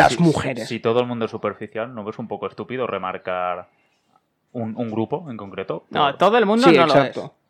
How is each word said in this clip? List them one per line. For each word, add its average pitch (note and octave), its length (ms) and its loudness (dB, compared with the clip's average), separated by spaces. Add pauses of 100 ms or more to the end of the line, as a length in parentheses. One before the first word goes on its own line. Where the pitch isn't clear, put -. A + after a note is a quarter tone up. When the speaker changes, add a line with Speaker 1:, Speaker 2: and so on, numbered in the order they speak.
Speaker 1:
"Las - 80 6
Speaker 2:
si, F3 100 0
Speaker 1:
mujeres". C3+ 460 0
Speaker 2:
si A#2 100 -6
todo A#2 220 2
el B2 60 0
mundo A#2 180 -4
es A2 60 -4
superficial, A2 640 -8
¿no G#2+ 100 -10
ves G#2+ 140 -8
un A#2 100 -8
poco G2+ 180 -6
estúpido A#2+ 400 -6
remarcar F2+ 840 -4 (840)
un, A2 240 -6
un A#2 140 -6
grupo A2 400 -4
en A2+ 80 -12
concreto? G2 520 -10
Speaker 3:
No, D3+ 200 0
Speaker 2:
Por - 80 -10
Speaker 3:
todo G3+ 200 6
el A3+ 80 4
mundo A3+ 220 4
Speaker 1:
Sí, - 80 8
Speaker 3:
no E3+ 80 6
Speaker 1:
exacto. C3+ 360 4
Speaker 3:
lo F#2 60 -10
es. - 60 -18 (180)